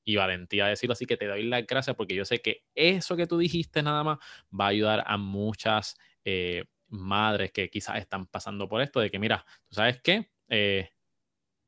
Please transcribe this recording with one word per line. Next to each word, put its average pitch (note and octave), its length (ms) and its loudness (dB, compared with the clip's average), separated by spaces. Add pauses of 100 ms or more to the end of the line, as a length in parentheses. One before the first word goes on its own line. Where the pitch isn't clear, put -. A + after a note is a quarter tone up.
y G#2 120 0
valentía F#2+ 500 0
decirlo. A#2 260 0
Así B2+ 120 -6
que A#2+ 120 0
te G#2+ 100 -6
doy G2+ 160 -4
las A#2+ 240 0
gracias C3+ 280 -2
porque F#2 200 -6
yo F#2+ 100 -2
sé A#2+ 160 0
que - 220 -2 (120)
eso F3 420 2
que E3+ 100 0
tú E3+ 120 0
dijiste E3 440 0
nada D3 200 0
más D3+ 160 0 (340)
va G2 120 2
a G2+ 40 4
ayudar G#2+ 380 4
a G#2 100 0
muchas, G#2 800 -2 (280)
eh, F2+ 400 -2 (240)
madres G2 640 0
que F#2 180 -2
quizás G#2 280 -6
están F#2+ 300 -8
pasando G2+ 420 -8
por A2+ 120 -2
esto, C#3 180 -2
de G#2 120 2
que, F#2+ 80 -6
"Mira, A2 260 0 (240)
¿tú - 60 -12
sabes A#2 280 2
qué? G#3+ 260 2 (200)
Eh, G2+ 420 2 (760)